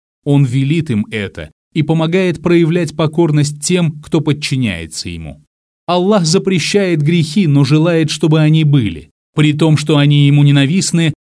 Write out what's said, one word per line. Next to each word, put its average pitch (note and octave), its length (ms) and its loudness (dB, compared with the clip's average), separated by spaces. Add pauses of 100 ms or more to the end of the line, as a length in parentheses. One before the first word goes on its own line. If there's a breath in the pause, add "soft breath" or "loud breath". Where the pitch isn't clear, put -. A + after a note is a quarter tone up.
(240)
Он C#3+ 200 2
велит C#3 460 -2
им G#2+ 200 -2
это F#2+ 400 -8 (220)
и D#3+ 100 -2
помогает E3 600 -2
проявлять E3+ 540 0
покорность D3+ 640 0
тем, E3+ 400 -2
кто - 200 -4
подчиняется C3 880 -4
Ему. D#2+ 340 -12 (440)
Аллах F3+ 380 0
запрещает F#3 800 0
грехи, E3+ 440 0
но C#3+ 180 2
желает, D#3 440 2
чтобы D#3 320 0
они D#3 240 4
были, G#2+ 460 -2 (240)
при D3+ 180 2
том, D#3 240 2
что D3+ 220 0
они C#3+ 280 4
Ему C#3+ 180 4
ненавистны, D3 680 2 (180)